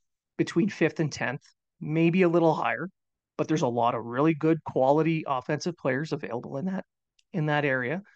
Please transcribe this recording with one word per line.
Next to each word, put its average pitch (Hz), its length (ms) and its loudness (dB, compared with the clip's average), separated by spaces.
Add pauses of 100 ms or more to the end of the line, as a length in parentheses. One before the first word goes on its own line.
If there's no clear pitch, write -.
(380)
between - 320 0
fifth 156 300 0
and 156 120 0
tenth, 123 300 -6 (380)
maybe 165 440 2
a 175 60 4
little 165 260 4
higher, 120 340 -4 (480)
but 196 100 -2
there's 156 140 0
a 143 60 2
lot 120 260 2
of 117 100 -4
really 131 300 2
good 160 300 0
quality 156 640 2
offensive 143 500 -4
players 143 340 -2
available 139 460 -8
in 135 80 -6
that, 190 200 -6 (480)
in 151 140 -2
that 147 180 0
area 131 360 -2 (140)